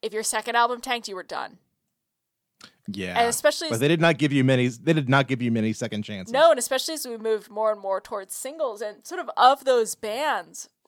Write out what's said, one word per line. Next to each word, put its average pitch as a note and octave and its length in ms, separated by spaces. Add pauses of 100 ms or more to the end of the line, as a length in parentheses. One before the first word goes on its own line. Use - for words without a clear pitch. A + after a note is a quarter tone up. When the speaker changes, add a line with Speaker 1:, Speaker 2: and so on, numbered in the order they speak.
Speaker 1:
If G#3+ 120
your G#3+ 100
second A3+ 320
album A#3+ 260
tanked, A#3+ 260
you G3+ 80
were F3+ 80
done. - 340 (1300)
Speaker 2:
Yeah. F#2 320
Speaker 1:
And A#3 80
especially D4+ 420
Speaker 2:
But A#2 60
Speaker 1:
as A2+ 40
Speaker 2:
they C3+ 80
did E3 120
not C#3 200
give C#3+ 120
you C#3 120
many, B2+ 240
they B2+ 260
did D3 160
not C#3 180
give B2+ 140
you A#2+ 100
many A2 220
second G#2+ 300
chances. G2+ 280
Speaker 1:
No, D#4 200
and C4+ 80
especially C4 340
as D4 140
we A#3 100
moved G#3+ 320
more G#3+ 220
and G#3 100
more G3 180
towards G3 360
singles, C4 460
and G#3 240
sort F4 140
of, C#4+ 160
of C4+ 300
those B3 300
bands, G#3+ 720 (180)